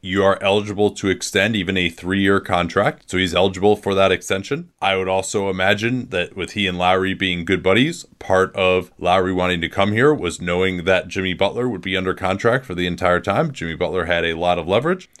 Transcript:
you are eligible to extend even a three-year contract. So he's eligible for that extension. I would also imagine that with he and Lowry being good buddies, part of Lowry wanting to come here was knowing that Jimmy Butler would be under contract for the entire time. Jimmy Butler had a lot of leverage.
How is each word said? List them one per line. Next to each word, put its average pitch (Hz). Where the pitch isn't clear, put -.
you 95
are 95
eligible 101
to 101
extend 98
even 95
a 87
three-year 98
contract. 92
So 92
he's 90
eligible 92
for 98
that 95
extension. 98
I 98
would 95
also 95
imagine 104
that 87
with 85
he 101
and 90
Lowry 95
being 87
good 90
buddies, 123
part 95
of 92
Lowry 90
wanting 90
to 82
come 101
here 131
was 90
knowing 90
that 90
Jimmy 92
Butler 101
would 101
be 92
under 92
contract 98
for 90
the 87
entire 87
time. 131
Jimmy 82
Butler 82
had 85
a 85
lot 87
of 80
leverage. 147